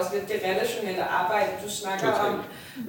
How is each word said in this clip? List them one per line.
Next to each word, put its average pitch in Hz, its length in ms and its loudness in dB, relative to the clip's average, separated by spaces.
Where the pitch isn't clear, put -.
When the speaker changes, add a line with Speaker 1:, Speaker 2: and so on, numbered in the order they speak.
Speaker 1:
også 180 140 0
lidt 196 180 -2
det 202 60 2
relationelle 202 540 0
arbejde, 196 300 2
du 208 60 -6
snakker 190 260 -2
Speaker 2:
Totalt. 208 220 4
Speaker 1:
om, 196 100 0